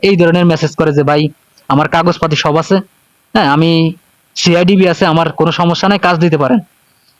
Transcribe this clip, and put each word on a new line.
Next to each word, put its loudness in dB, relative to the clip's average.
এই 2
ধরনের 2
মেসেজ -2
করে 0
যে, 0
"ভাই, 0
আমার 0
কাগজপাতি -2
সব -2
আছে, -2
হ্যাঁ, 0
আমি 2
সিআইডিবি 2
আছে, 0
আমার 0
কোনো -2
সমস্যা -2
নাই, 0
কাজ 0
দিতে 0
পারেন।" 0